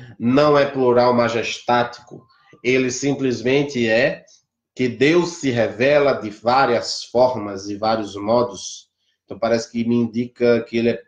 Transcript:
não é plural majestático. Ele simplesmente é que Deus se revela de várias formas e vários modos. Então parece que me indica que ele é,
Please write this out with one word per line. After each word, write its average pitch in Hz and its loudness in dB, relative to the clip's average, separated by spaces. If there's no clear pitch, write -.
não 143 4
é 139 4
plural 123 2
majestático. 120 -2
Ele 127 0
simplesmente 123 -2
é 117 0
que 127 -2
Deus 156 2
se 139 -4
revela 120 2
de 104 -8
várias 120 0
formas 104 -2
e 101 -8
vários 107 -4
modos. 101 -4
Então 104 -18
parece 113 -2
que 117 -4
me 117 0
indica 120 0
que 117 -6
ele 117 0
é, 113 -4